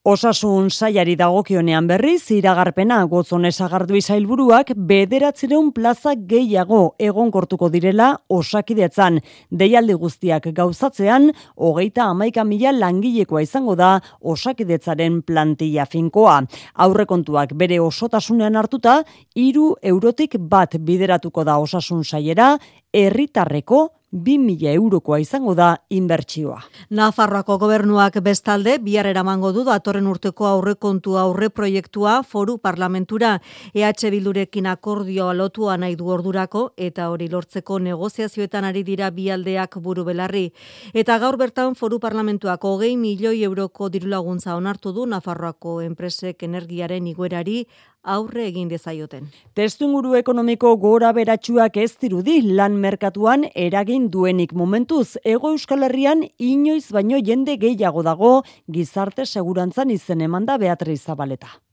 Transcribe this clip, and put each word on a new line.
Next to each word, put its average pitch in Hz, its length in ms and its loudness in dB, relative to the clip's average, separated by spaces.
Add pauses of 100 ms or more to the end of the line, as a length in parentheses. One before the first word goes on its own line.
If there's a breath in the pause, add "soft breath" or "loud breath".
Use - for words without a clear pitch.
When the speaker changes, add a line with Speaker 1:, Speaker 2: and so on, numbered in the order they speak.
Speaker 1:
Osasun 202 680 2
sailari 196 420 0
dagokionean 175 760 2
berriz, 269 460 2
iragarpena 190 720 2
Gotzone 175 480 0
Sagardui 185 480 0
sailburuak 233 760 4
bederatziehun 262 1000 2
plaza 240 400 0
gehiago 202 800 2
egonkortuko 196 720 0
direla 190 460 4 (180)
Osakidetzan. 185 880 2 (300 soft breath)
Deialdi 202 500 4
guztiak 165 560 -2
gauzatzean, 214 720 2 (260 loud breath)
hogeita 185 540 0
hamaika 214 400 0
mila 220 240 2
langilekoa 196 720 0
izango 233 320 -2
da 185 240 4 (220 loud breath)
Osakidetzaren 170 960 -2
plantilla 156 640 -2
finkoa. 165 560 4 (400 loud breath)
Aurrekontuak 175 720 2
bere 175 320 0
osotasunean 220 720 0
hartuta, 233 460 4 (340 soft breath)
hiru 269 460 2
eurotik 226 580 0
bat 170 400 2
bideratuko 175 640 0
da 147 160 2
osasun 160 440 -4
sailera, 165 500 2 (360 soft breath)
herritarreko 202 1000 2 (200)
bi 208 320 0
mila 160 320 0
eurokoa 170 480 2
izango 247 320 -2
da 175 140 6 (260)
inbertsioa. 160 600 -2 (420 loud breath)
Speaker 2:
Nafarroako 202 640 2
gobernuak 208 540 4 (100)
bestalde, 202 460 0 (100)
bihar 208 240 0
eramango 190 480 0
du 233 80 -2
datorren 202 480 0
urteko 190 380 -4
aurrekontu 196 680 -2
aurreproiektua 202 1000 -2 (100)
foru 208 320 -4
parlamentura. 185 800 -2 (360 loud breath)
E 208 140 0
H 214 240 -2
Bildurekin 196 560 -4
akordioa 190 720 -4
lotua 190 400 -4
nahi 180 160 -4
du 170 160 -8
ordurako, 190 640 -4
eta 175 340 -8
hori 170 200 -8
lortzeko 180 480 -8
negoziazioetan 196 880 -6
ari 190 160 -6
dira 190 320 -6
bi 190 160 -6
aldeak 185 480 -6
buru 180 260 -6
belarri. 180 440 -4 (440 loud breath)
Eta 220 260 0
gaur 254 200 -2
bertan 254 380 -2
foru 226 240 -6
parlamentuak 208 640 -4
hogei 208 320 -2
milioi 220 480 -2
euroko 196 440 -6
dirulaguntza 180 680 -6
onartu 190 360 -6
du 240 140 -6
Nafarroako 170 760 -8
enpresek 175 600 -10
energiaren 175 640 -8
igoerari 180 580 -6 (380 soft breath)
aurre 220 460 -6
egin 180 200 -8
dezaioten. 156 580 -12 (260 soft breath)
Speaker 1:
Testuinguru 254 640 -2
ekonomiko 233 640 2
gora 226 320 4
beratsuak 226 640 0
ez 220 240 -2
dirudi 196 400 0
lan 202 400 2
merkatuan 202 640 0 (100)
eragin 202 540 -2
duenik 180 480 0
momentuz. 220 640 0
Hego 247 300 0
Euskal 277 320 -2
Herrian 277 400 0 (140)
inoiz 285 580 0
baino 226 240 0
jende 254 400 -2
gehiago 196 420 0
dago 202 400 4 (300 soft breath)
gizarte 196 540 -6
segurantzan 180 640 -4
izen 170 320 -4
emanda 190 340 -2
Beatriz 170 460 -2
Zabaleta. 139 580 -10 (120)